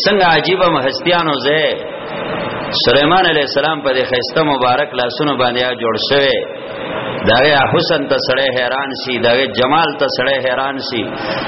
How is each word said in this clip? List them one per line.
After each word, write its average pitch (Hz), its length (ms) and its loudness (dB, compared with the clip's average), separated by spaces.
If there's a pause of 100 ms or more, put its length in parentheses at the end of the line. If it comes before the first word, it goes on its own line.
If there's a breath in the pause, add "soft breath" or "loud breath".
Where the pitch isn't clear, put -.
څنګه 196 220 4 (100)
عجیبه 175 320 2 (180)
هستیانو 160 480 0 (120)
ځای. 147 240 2 (1160)
سليمان 147 400 4
عليه 151 240 2
السلام 151 320 0
په 143 120 0
دې 131 160 2
ښایسته 127 340 0
مبارک 135 460 2 (100)
لاسونو 135 380 0
باندې 123 240 0 (200)
جوړ 110 140 0 (140)
شوی. 139 280 4 (920)
داغه 135 320 4 (100)
حسن 165 360 2
ته 135 100 2 (100)
سړی 135 200 2 (100)
حیران 131 340 -2 (100)
شي، 127 180 -4
داغه 120 260 2 (140)
جمال 151 300 2 (100)
ته 143 60 2 (120)
سړی 135 280 0
حیران 135 320 -2
شي. 123 260 -4 (440 loud breath)